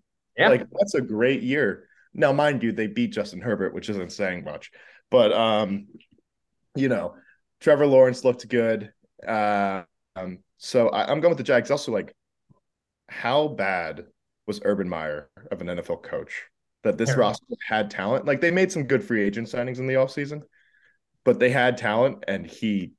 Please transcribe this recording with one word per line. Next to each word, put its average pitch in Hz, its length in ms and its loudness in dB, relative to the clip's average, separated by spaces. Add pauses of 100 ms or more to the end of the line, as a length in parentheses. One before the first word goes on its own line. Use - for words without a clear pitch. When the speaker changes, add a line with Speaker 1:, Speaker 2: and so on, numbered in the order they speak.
(380)
Speaker 1:
Yeah. 135 120 4
Speaker 2:
Like, 127 180 4 (100)
that's 202 180 0
a 147 60 2
great 120 400 0
year. 123 460 -2 (260)
Now, 139 200 2
mind 143 300 2
you, 110 100 -2
they 107 140 -4
beat 107 260 -4
Justin 101 260 -8
Herbert, 101 340 -4
which 90 160 -10
isn't 95 220 -8
saying 92 320 -6
much. 76 280 -14 (380)
But, 117 220 6
um, 107 560 0 (880)
you 135 140 0
know, 92 260 -2 (460)
Trevor 147 260 6
Lawrence 131 380 6
looked 123 240 2
good. 113 420 0 (340)
Uh, 101 580 0 (340)
um, 92 220 -10 (180)
so 117 320 2
I, - 200 0
I'm 151 120 0
going 170 100 4
with 147 60 0
the 131 80 -8
Jags. 123 260 2
Also, 139 220 -2
like, - 200 -6 (920)
how 143 400 0
bad 92 560 -4 (440)
was 104 180 -6
Urban 98 240 0
Meyer 76 400 -6 (200)
of 87 120 -8
an 87 80 -8
N 87 100 -6
F - 100 -12
L 85 80 -4
coach - 460 -10 (380)
that 107 160 0
this 117 120 0
Speaker 1:
Terrible. 117 200 4
Speaker 2:
roster - 160 -6 (220)
had 107 240 -2
talent? 104 340 -4
Like, 143 160 0
they 170 100 2
made 185 200 2
some 151 140 -4
good 123 180 0
free 110 200 0
agent 110 260 -2
signings 123 300 -6
in 131 80 -6
the 131 80 -2
offseason, 143 460 -2 (840)
but 120 140 4
they 123 100 4
had 127 280 2
talent, 113 500 0
and 90 200 -6
he, 101 520 -4